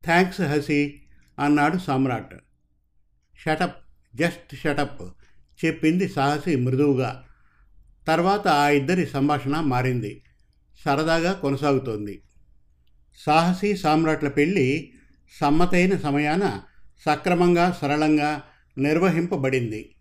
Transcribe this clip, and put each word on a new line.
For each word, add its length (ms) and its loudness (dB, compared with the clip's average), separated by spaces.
"థాంక్స్ 360 2
హసి," 600 0
అన్నాడు 400 2
సామ్రాట్. 560 -2
"Shut 160 0
up, 80 -2
just 460 -6
shut 140 0
up," 240 -6
చెప్పింది 440 0
సాహసి 480 -2
మృదువుగా. 680 0
తర్వాత 420 0
ఆ 200 4
ఇద్దరి 380 2
సంభాషణ 540 -2
మారింది, 640 -2
సరదాగా 480 0
కొనసాగుతోంది. 920 -4
సాహసి 500 2
సామ్రాట్ల 520 0
పెళ్లి 640 0
సమ్మతైన 560 2
సమయాన 640 -2
సక్రమంగా 760 2
సరళంగా 600 0
నిర్వహింపబడింది. 1200 -2